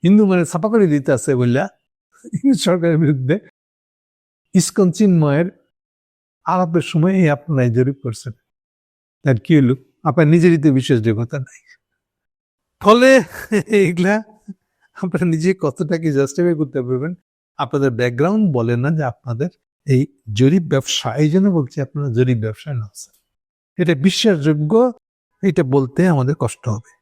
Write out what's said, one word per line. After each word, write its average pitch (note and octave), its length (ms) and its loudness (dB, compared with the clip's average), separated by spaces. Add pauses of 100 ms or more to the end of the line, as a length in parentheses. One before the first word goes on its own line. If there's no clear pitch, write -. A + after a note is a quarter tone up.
হিন্দু G#3 240 4
মানে F3+ 180 2
ছাপা F3 240 -4
করে G#3+ 180 2
দিতে D3 260 0
আছে C3+ 220 -2
বললা B2+ 340 0 (880)
সরকারের E3+ 400 0
বিরুদ্ধে D3 400 0 (1160)
ইসকন F#3 360 0
চিন্ময়ের E3+ 800 0 (760)
আলাপের E3+ 380 -2
সময় F3 320 0
এই F3+ 160 2
আপনারাই C3+ 400 -2
জরিপ B2+ 320 0
করছেন। A#2 300 -10 (880)
তার C3+ 180 0
কি - 160 2
হলো? C3 180 4 (280)
আপনার D#3 240 0
নিজেরই E3+ 360 4
তো D3+ 100 4
বিশ্বাসযোগ্যতা A#2+ 680 -2
নাই। - 220 -14 (1200)
ফলে A#3+ 400 6 (440)
এগুলা G3 560 0 (720)
আপনারা F3+ 320 -4
নিজে E3+ 360 0
কতটা D#3+ 380 -4
কি D#3+ 140 -2
জাস্টিফাই C#3 420 0
করতে C#3+ 280 -6
পারবেন? B2+ 320 -6 (420)
আপনাদের C#3 340 -2
ব্যাকগ্রাউন্ড C3+ 640 -2
বলে A#2+ 220 -2
না C3 140 -2
যে D#3+ 140 -4
আপনাদের B2 440 -8 (380)
এই C3+ 200 2 (260)
জরিপ C3+ 300 2
ব্যবসা, C3+ 540 -4
এই D3+ 140 2
জন্য F#3+ 180 2
বলছি D#3 320 -4
আপনারা C#3+ 320 -6
জরিপ B2 260 0
ব্যবসায় A2 380 -8
না A2+ 80 -8
আছেন। - 320 -20 (680)
এটা E3+ 120 0
বিশ্বাসযোগ্য, D#3 960 0 (500)
এটা F#3 200 0
বলতে C3+ 460 0
আমাদের C#3 300 0
কষ্ট - 300 -6
হবে A2 340 -10